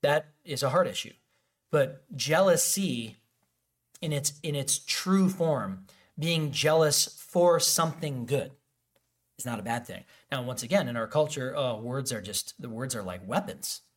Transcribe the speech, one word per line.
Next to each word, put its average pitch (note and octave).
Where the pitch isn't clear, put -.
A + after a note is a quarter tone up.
That D3+
is C3+
a C3
heart F3
issue. -
But C#3
jealousy D3+
in D#3
its, C#3+
in D3
its -
true F#3
form, C3
being D#3
jealous D3+
for F3
something D3
good C3
is -
not A#2
a -
bad A#2
thing. F#2
Now, C3
once B2
again, D3
in A#2+
our A2+
culture, D3
uh, B2+
words B2+
are A2
just, -
the B2
words A#2+
are G#2
like F#2
weapons. C3+